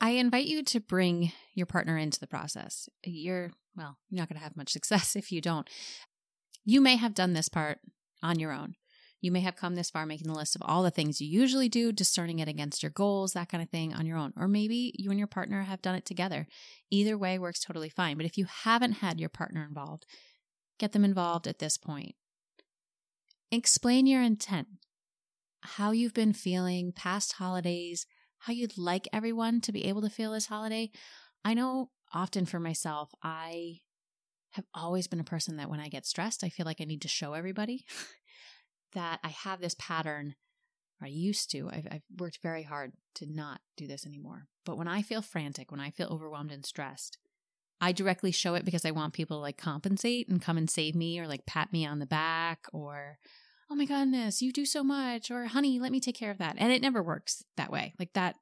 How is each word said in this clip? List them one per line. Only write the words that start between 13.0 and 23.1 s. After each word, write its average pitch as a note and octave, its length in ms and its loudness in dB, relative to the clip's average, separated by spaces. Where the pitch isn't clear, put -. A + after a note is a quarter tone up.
that F3 180 -4
kind E3+ 120 -2
of D#3+ 60 -6
thing D#3+ 240 -2
on D#3+ 140 -2
your E3 100 -2
own. D3+ 200 -2
Or F#3 120 0
maybe A3 480 2
you G3 140 -2
and G3 80 2
your G3+ 80 2
partner G3 360 -2
have F#3+ 200 -6
done F#3 120 0
it - 120 -4
together. F3 400 -2
Either G#3 280 4
way F#3 200 0
works F3+ 220 -4
totally D#3+ 300 -6
fine. D#3+ 260 0
But D#3 80 -2
if E3 140 -4
you F3 80 2
haven't A#3 300 6
had E3+ 280 -2
your D#3+ 80 -2
partner D#3+ 400 -6
involved, D3 380 -10
get G#3+ 140 0
them G#3 120 8
involved F3 420 4
at - 120 -4
this D#3 180 0
point. - 380 -8